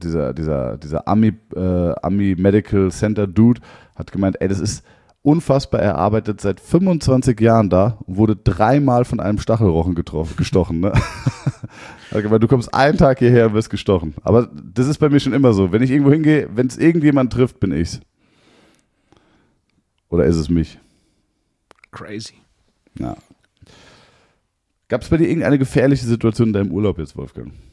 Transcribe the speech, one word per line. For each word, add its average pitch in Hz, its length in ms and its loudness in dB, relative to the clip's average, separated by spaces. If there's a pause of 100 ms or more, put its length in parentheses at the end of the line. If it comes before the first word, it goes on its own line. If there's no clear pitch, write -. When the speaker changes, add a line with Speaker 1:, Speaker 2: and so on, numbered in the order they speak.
Speaker 1:
dieser, 80 300 -4
dieser, 69 440 -4
dieser 76 300 -8
Ami, 107 240 2 (240)
äh, 90 460 0
Ami 98 360 -2
Medical 98 540 2
Center 107 340 -2
Dude 110 360 2 (340)
hat - 160 -14
gemeint, 95 300 -2
„Ey, 92 80 0
das 98 100 -2
ist 98 240 -6 (380)
unfassbar, 139 600 0
er 98 140 0
arbeitet 101 460 -2
seit 98 180 -4
fünfundzwanzig 135 800 0
Jahren 113 300 4
da 95 360 2
und 92 120 -8
wurde 107 180 2
dreimal 120 720 2
von 117 160 -6
einem 101 180 -2
Stachelrochen 90 560 0
getroffen, 80 400 -6
gestochen“, 82 460 -2
ne? 98 160 -2
<laughs> 120 40 0 (1120)
Er - 60 -4
hat 107 60 -2
gemeint, 107 200 2
„Du 113 40 2
kommst 120 280 0
einen 143 220 2
Tag 139 220 4
hierher 120 280 6
und 107 60 0
wirst 110 180 -2
gestochen.“ 85 500 -2
Aber 113 320 2
das 123 340 -4
ist 147 120 -4
bei 151 100 2
mir 143 100 4
schon 135 140 -4
immer 127 200 4
so. 95 180 2
Wenn 107 100 2
ich 127 80 0
irgendwo 139 220 4
hingehe, 151 420 2
wenn's 127 240 -2
irgendjemand 147 560 2
trifft, 120 260 -2
bin 95 120 -2
ich's. 82 300 -4 (2000)
Oder 85 160 2
ist 82 100 2
es 76 140 -4
mich? 82 280 -2 (1120)
Speaker 2:
Crazy. - 440 -14 (640)
Speaker 1:
Ja. 58 160 -6 (1700)
Gab's 120 200 -6
bei 170 80 2
dir 160 100 2
irgendeine 143 300 0
gefährliche 131 480 0
Situation 117 440 0
in 107 40 -2
deinem 101 180 -2
Urlaub 92 280 -2
jetzt, 73 180 -12
Wolfgang? 67 360 -14 (200)